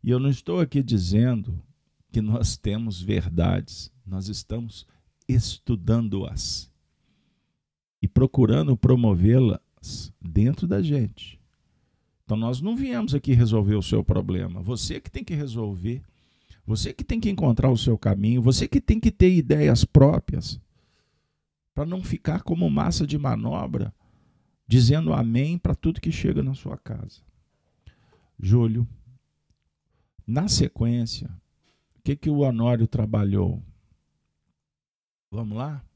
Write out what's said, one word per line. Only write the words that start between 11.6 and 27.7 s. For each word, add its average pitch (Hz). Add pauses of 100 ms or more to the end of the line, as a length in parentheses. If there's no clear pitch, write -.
Então, 107
nós 120
não 220
viemos 240
aqui 135
resolver 110
o 98
seu 107
problema. 92
Você 117
que -
tem 269
que 180
resolver, 113 (640)
você -
que -
tem 226
que 220
encontrar 120
o 120
seu 117
caminho, 107
você 151
que -
tem 220
que 220
ter 185
ideias 147
próprias - (1120)
pra 147
não 185
ficar 165
como 170
massa 147
de 151
manobra, 117 (760)
dizendo 143
amém 131
pra -
tudo -
que 160
chega -
na 135
sua -
casa. - (1160)